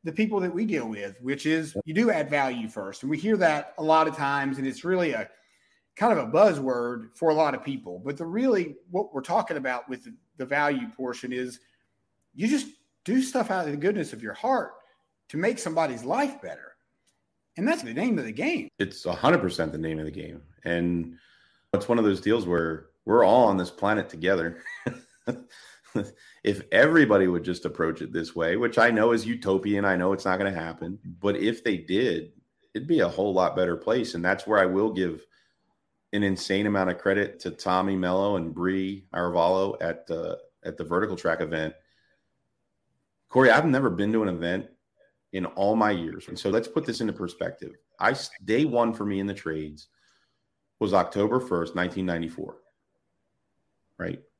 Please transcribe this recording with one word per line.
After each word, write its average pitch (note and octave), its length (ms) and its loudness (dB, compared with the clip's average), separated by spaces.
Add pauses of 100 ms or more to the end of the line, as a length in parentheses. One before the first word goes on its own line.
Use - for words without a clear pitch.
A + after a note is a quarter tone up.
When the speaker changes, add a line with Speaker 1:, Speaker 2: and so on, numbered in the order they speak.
Speaker 1:
the D#3+ 100 -8
people G#3 280 0
that F3+ 120 -2
we G3 120 -2
deal D3 240 -2
with, G2+ 320 -10
which C#3 260 -6
is D#3+ 380 -2
you D#3 100 -8
do A3+ 160 4
add D3+ 200 -2
value B2+ 380 -2
first. G2 340 -10
And C3+ 80 -4
we D3+ 80 0
hear G#3 180 2
that D#3 420 2
a D#3 40 -6
lot D#3+ 260 6
of D3+ 80 -6
times, C#3 420 -2
and C3+ 80 -4
it's C3 180 -8
really F3 280 0
a A2 160 -4 (640)
kind G#3 240 2
of A#2+ 80 -2
a A2+ 40 -8
buzzword B2+ 840 2
for E3+ 140 0
a D#3 60 6
lot D3+ 200 2
of B2+ 80 -8
people. F#2 420 -10
But C#3+ 120 -6
the E3+ 100 -8
really, F#3+ 500 0 (140)
what F3+ 240 -4
we're C#3 60 -4
talking F3 360 -2
about B2+ 320 -4
with B2 160 -10
the, A2+ 100 -18 (240)
the C3 80 -6
value C#3 500 0
portion B2+ 360 -8
is B2 280 -8 (760)
you G#3 140 -2
just C4+ 180 0 (380)
do C4 180 2
stuff A#3+ 280 -2
out F#3 160 0
of D3 40 -4
the D3 60 -4
goodness G3 360 -2
of A#2 100 -14
your G#2 120 -8
heart A#3+ 380 -2 (560)
to - 80 -10
make G#3 220 0
somebody's D#3 460 -2
life B3+ 360 -2
better. C#2+ 320 -14 (840)
And F#3+ 80 -2
that's D#4+ 160 0
the A#2 120 -8
name G3+ 240 0
of B2+ 60 -4
the A2 80 -8
game. B3+ 360 -4 (100)
Speaker 2:
It's - 280 -4
a F2+ 60 -2
hundred D3+ 260 4
percent E2+ 340 -2
the D#2 60 -8
name D#2+ 200 -4
of D#2 60 -6
the D2+ 60 -6
game. D#2 320 -14 (220)
And E2+ 520 -2 (560)
it's G2 160 -2
one A#2 100 4
of A2 60 2
those G2 160 4
deals G#2 260 2
where E2 400 -2 (200)
we're A2+ 180 6
all A2+ 240 8
on G2 80 4
this F2+ 140 -2
planet G2+ 380 0
together. E2+ 540 0 (640)
<laughs> A#3 80 -4 (1120)
If F#2 160 2 (100)
everybody A#2 560 6
would F2 160 2
just F2 220 -6
approach E2 380 -2
it D#2 100 -10
this E2 240 -6
way, E2+ 200 0
which A#2 200 0
I A#2 140 6
know A2+ 220 4
is G#2+ 120 0
utopian, G2+ 640 0
I F#2+ 100 4
know F2+ 160 2
it's F#2+ 140 -4
not F#2 100 2
gonna G2 160 -2
happen, E2 500 -8
but F#2 340 -2
if A2+ 280 -2
they G2 140 0
did, F2+ 540 -2 (420)
it'd C#3 120 -8
be D#3+ 140 2
a F2 80 4
whole F#2+ 240 -2
lot F#2 240 2
better F2+ 200 0
place. A2+ 380 -2
And F2 80 -6
that's F#2 240 0
where G#2 120 4
I F#2+ 80 6
will G2 260 2
give F2 320 -4 (880)
an G#2 100 0
insane G2 440 0
amount G2 240 2
of F2 80 -4
credit G2 420 0
to F2+ 100 -8
Tommy F#2+ 460 0
Mello F#2+ 400 0
and E2 180 -4
Bree F#2+ 600 -4
Arevalo F2 640 2
at E2 260 -6
the, E2 320 -6 (240)
at E2 140 -10
the F2 80 -8
Vertical F2+ 320 -2
Track E2 240 0
event. D#2 340 -4 (1600)
Corey, B2+ 200 8
I've C3+ 140 8
never C3+ 240 2
been G2+ 240 0
to A2 100 2
an G2+ 60 0
event F2 380 -2 (680)
in F#2 140 -4
all G2+ 300 0
my G#2+ 160 4
years. E2 360 -6
And - 100 -12
so G2 120 -2
let's A2+ 180 0
put - 160 -4
this A2+ 160 -6
into A2 140 -4
perspective. - 580 -10 (260)
I G2 120 2
s-, - 200 -6 (140)
day A#2+ 220 2
one A#2+ 260 2
for G#2+ 140 -6
me G2 120 -2
in F#2+ 80 -2
the G2+ 80 -4
trades D#2 540 -8 (880)
was G2+ 140 0
October G2+ 480 2
first, E2+ 340 -4
nineteen F2+ 300 -2
ninety-four, E2 540 -6 (1400)
right? F2+ 240 -6 (200)